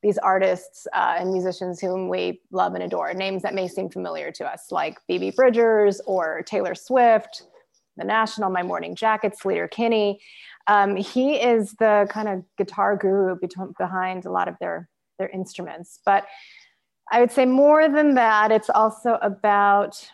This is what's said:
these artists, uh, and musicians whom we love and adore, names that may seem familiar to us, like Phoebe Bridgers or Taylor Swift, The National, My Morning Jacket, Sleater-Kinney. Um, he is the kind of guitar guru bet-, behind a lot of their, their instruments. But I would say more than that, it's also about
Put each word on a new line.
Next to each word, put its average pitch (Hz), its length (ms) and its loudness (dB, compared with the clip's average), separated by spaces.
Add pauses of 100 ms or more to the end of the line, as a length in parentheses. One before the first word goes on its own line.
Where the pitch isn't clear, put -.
these 208 160 0
artists, 190 720 -2
uh, - 260 0
and 185 140 -4
musicians 180 480 -6
whom 185 280 -4
we 180 320 -6 (120)
love 185 220 -2
and 180 100 -8
adore, 175 300 -6
names 190 280 -6
that 196 100 -6
may 190 140 -4
seem 185 220 -8
familiar 165 420 -10
to - 160 -12
us, - 240 -14
like 156 260 -4 (120)
Phoebe 180 240 -4
Bridgers 220 720 4
or 175 360 -4
Taylor 180 340 -4
Swift, 240 680 2 (540)
The 165 80 -10
National, 214 440 -2
My 185 140 -2
Morning 175 320 -6
Jacket, 214 460 -2
Sleater-Kinney. 202 800 -2 (480)
Um, 202 260 4
he 254 480 -2
is 226 380 2
the 208 300 4
kind 208 180 -6
of 185 160 -6 (120)
guitar 202 380 -2
guru 196 460 0
bet-, 185 360 -10
behind 185 480 -6
a 180 60 -12
lot 180 160 -2
of 180 140 -8
their, 170 280 -8 (300)
their 190 120 -6
instruments. 175 760 -12
But 196 200 2 (840)
I 233 100 4
would 240 120 4
say 269 120 4
more 294 440 6
than 294 260 4
that, 220 380 4
it's 220 180 2
also 220 500 2
about 202 920 2